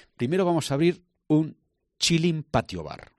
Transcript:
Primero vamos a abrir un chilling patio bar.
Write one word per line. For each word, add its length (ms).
Primero 300
vamos 260
a 40
abrir 280
un 300
chilling 440
patio 400
bar. 360